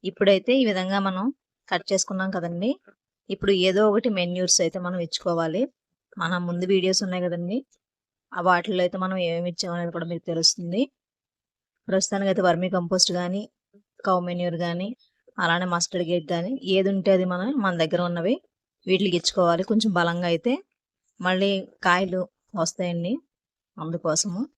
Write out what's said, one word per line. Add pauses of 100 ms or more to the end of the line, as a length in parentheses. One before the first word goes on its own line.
ఇప్పుడైతే
ఈ
విధంగా
మనం (440)
కట్
చేసుకున్నాం
కదండి, (600)
ఇప్పుడు
ఏదో
ఒకటి
మెన్యూర్స్
అయితే
మనం
ఇచ్చుకోవాలి. (540)
మన
ముందు
వీడియోస్
ఉన్నాయి
కదండి, (760)
ఆ
వాటిల్లో
అయితే
మనం
ఏమేమి
ఇచ్చామనేది
కూడా
మీకు
తెలుస్తుంది. (1080)
ప్రస్తుతానికి
అయితే
వర్మీ
కంపోస్ట్
కానీ, (580)
కౌ
మెన్యూర్
కానీ, (500)
అలానే
మస్టర్డ్
కేక్
కానీ, (180)
ఏది
ఉంటే
అది
మనం (100)
మన
దగ్గర
ఉన్నవి (520)
వీటికి
ఇచ్చుకోవాలి.
కొంచెం
బలంగా
అయితే (680)
మళ్ళీ (320)
కాయలు (340)
వస్తాయండి, (640)
అందుకోసము. (160)